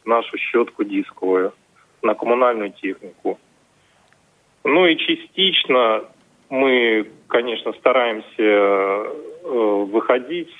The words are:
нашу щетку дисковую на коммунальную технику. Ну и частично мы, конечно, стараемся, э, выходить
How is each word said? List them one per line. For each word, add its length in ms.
нашу 340
щетку 460
дисковую 680
на 140
коммунальную 560
технику. 680
Ну 220
и 120
частично 1080
мы, 580
конечно, 520
стараемся, 460
э, 1500
выходить 600